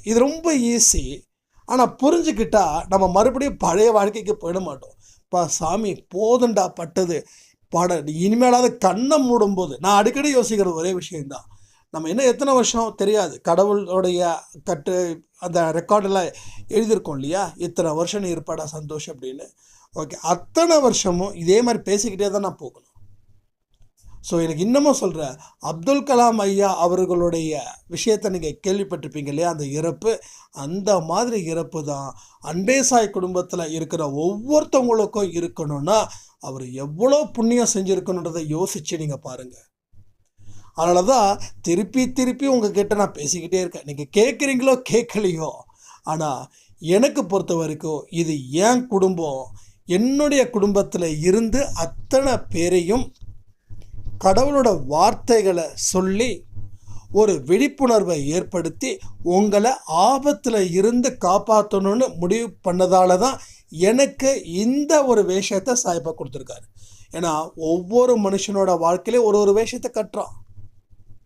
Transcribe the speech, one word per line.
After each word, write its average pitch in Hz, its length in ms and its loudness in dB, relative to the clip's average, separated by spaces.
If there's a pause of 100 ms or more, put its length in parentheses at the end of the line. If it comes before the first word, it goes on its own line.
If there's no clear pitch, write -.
இது 226 160 2
ரொம்ப 311 380 0
ஈஸி. 214 640 0 (440)
ஆனா 247 300 2
புரிஞ்சுக்கிட்டா 220 920 2
நம்ம 190 180 4
மறுபடியும் 240 500 2
பழைய 196 340 4
வாழ்க்கைக்கு 208 500 0
போயிட 180 200 -4
மாட்டோம். 143 320 -12 (360)
"பா 175 180 0
சாமி, 185 680 -4
போதுண்டா 220 520 4
பட்டது, 170 600 -4 (420)
பட, 175 320 0
இனிமேலாவது 233 760 2
கண்ணை 247 540 2
மூடும்போது." 196 480 0
நான் 196 180 4
அடிக்கடி 262 380 2
யோசிக்கிறது 202 380 2
ஒரே 170 200 -2
விஷயம்தான். 143 520 -10 (440)
நம்ம 160 200 -8
இன்னும் 254 160 2
எத்தனை 254 280 2
வருஷம் 233 420 0
தெரியாது. 196 460 0
கடவுளுடைய 180 1000 2 (240)
கட்டு 175 600 -4 (120)
அந்த 175 240 -2
ரெக்கார்டெல்லாம் 180 720 0 (340)
எழுதியிருக்கோம் 214 480 0
இல்லையா, 160 400 -4
"இத்தனை 170 360 -4
வருஷம் 170 300 -4
நீ 185 80 -6
இருப்பாடா 160 420 -8
சந்தோஷ்" 151 360 -12
அப்படின்னு. 131 420 -14 (460)
ஓகே, 151 180 -10
அத்தனை 311 640 2
வருஷமும் 202 540 0
இதே 180 280 2
மாதிரி 240 220 0
பேசிக்கிட்டே 202 460 -2
தான் 202 120 -2
நான் 185 140 -6
போகணும். - 340 -20 (1300)
So, 170 180 -2
எனக்கு 165 220 -2
இன்னமும் 269 320 4
சொல்றேன், 156 420 -6 (240)
அப்துல் 170 440 -2
கலாம் 240 340 4
ஐயா 196 400 0
அவர்களுடைய 170 840 0 (240)
விஷயத்தை 208 440 -2
நீங்க 160 240 -6 (120)
கேள்விப்பட்டிருப்பீங்க 160 600 -6
இல்லையா, 160 220 -2
அந்த 151 160 -6
இறப்பு, 165 540 -4 (320)
அந்த 180 480 -2
மாதிரி 196 440 -2
இறப்பு 160 400 -6
தான் 139 320 -8 (240)
அன்பே 196 420 0
சாய் 233 320 2
குடும்பத்துல 180 560 -4
இருக்கிற 160 380 -4
ஒவ்வொருத்தவங்களுக்கும் 214 1200 0
இருக்கணும்னா 170 720 -2 (340)
அவர் 131 320 -12
எவ்வளோ 175 640 0
புண்ணியம் 233 400 0
செஞ்சிருக்கணுன்றதை 175 880 -4
யோசிச்சு 180 340 -6
நீங்க 151 200 -6
பாருங்க. 127 480 -18 (1120)
அதனாலதான் 196 640 2 (200)
திருப்பி 220 500 0
திருப்பி 254 360 -2
உங்ககிட்ட 208 480 0
நான் 196 160 0
பேசிக்கிட்டே 165 420 -6
இருக்கேன். 175 320 -2
நீங்க 147 200 -10 (120)
கேட்குறீங்களோ 262 720 2
கேட்கலையோ, 190 600 0 (540)
ஆனா 151 460 -6 (300)
எனக்கு 226 460 2
பொறுத்த 180 300 -2
வரைக்கும் 156 540 -6
இது 156 400 -4
என் 233 380 2
குடும்பம். 170 640 -2 (340)
என்னுடைய 262 680 2
குடும்பத்துல 190 680 0
இருந்து 214 540 2
அத்தனை 254 640 0
பேரையும் 180 760 0 (1120)
கடவுளோட 226 600 4
வார்த்தைகளை 190 800 2 (100)
சொல்லி 190 720 -2 (680)
ஒரு 196 320 4
விழிப்புணர்வை 196 840 2
ஏற்படுத்தி 175 720 -4 (240)
உங்களை 202 480 2 (160)
ஆபத்துல 226 840 2
இருந்து 220 500 0
காப்பாத்தணும்னு 208 960 2
முடிவு 196 380 -2 (100)
பண்ணதால 180 560 6
தான் 254 200 0 (300)
எனக்கு 262 760 2
இந்த 269 600 2
ஒரு 220 200 4
வேஷத்தை 190 580 -2
சாய்பா 170 340 -4
கொடுத்துருக்காரு. 131 480 -14 (460)
ஏன்னா 165 440 -4
ஒவ்வொரு 185 640 2
மனுஷனோட 196 580 0
வாழ்க்கையிலே 185 480 2
ஒரு 208 120 4
ஒரு 202 160 4
வேஷத்தை 226 400 -2
கட்டுறான். 214 380 -8 (960)